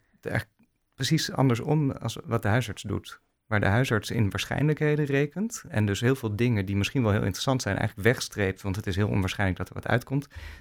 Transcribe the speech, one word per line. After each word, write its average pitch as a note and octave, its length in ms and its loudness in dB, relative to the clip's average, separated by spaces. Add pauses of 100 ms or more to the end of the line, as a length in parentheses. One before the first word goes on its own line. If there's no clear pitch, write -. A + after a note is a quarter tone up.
(220)
echt - 260 -4 (480)
precies - 360 0
andersom C3+ 600 2
als - 340 -6
wat A2+ 160 -2
de A2 60 -2
huisarts A2+ 360 0
doet. - 380 -8 (260)
Waar G#2+ 120 0
de F#2+ 60 2
huisarts A2 460 2
in A2 180 2
waarschijnlijkheden D3+ 760 0
rekent D3 640 -2
en G#2+ 180 0
dus G2+ 160 0
heel B2+ 140 4
veel A2 200 -4
dingen A2 300 2
die G2 100 -2
misschien G2+ 280 0
wel G#2+ 80 4
heel G2+ 120 4
interessant B2+ 380 0
zijn G2 160 -2
eigenlijk G#2+ 300 0
wegstreept, G#2 540 0
want F#2+ 140 -2
het G#2 120 -6
is F#2 80 -2
heel G#2 140 4
onwaarschijnlijk F#2+ 500 0
dat - 100 -6
er - 60 -18
wat - 120 -8
uitkomt, B2+ 400 0 (340)